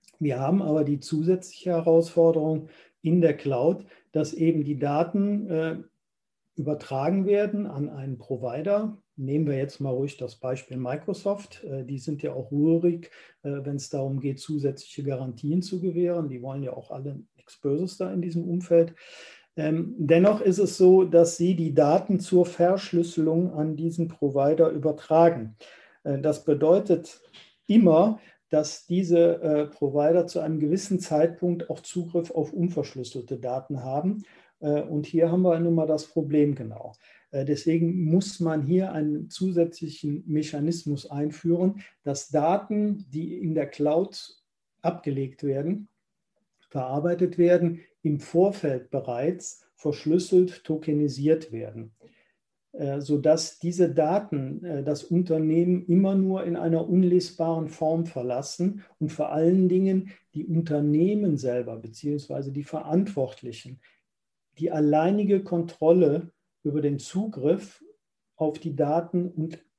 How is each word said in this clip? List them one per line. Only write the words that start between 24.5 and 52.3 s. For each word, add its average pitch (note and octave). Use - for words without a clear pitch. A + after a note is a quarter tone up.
übertragen. D3+
Äh, C#3
das D3
bedeutet D#3+
immer, G3+
dass -
diese, E3+
äh, D3+
Provider D3
zu F3
einem D#3
gewissen F3
Zeitpunkt E3+
auch D#3+
Zugriff E3+
auf D3+
unverschlüsselte C3+
Daten B2+
haben. F3
Äh, D3
und D3
hier E3
haben F3+
wir F3
nun E3+
mal D#3
das D#3
Problem D3
genau. A2
Äh, C3+
deswegen E3
muss F3
man D#3+
hier F#3
einen D#3
zusätzlichen E3+
Mechanismus D3+
einführen, E3+
dass C#3
Daten, G3+
die D#3+
in E3
der D3
Cloud D#3
abgelegt C#3
werden, D3+
verarbeitet E3
werden, E3+
im D3
Vorfeld E3
bereits C3+
verschlüsselt F3+
tokenisiert D3+
werden, A2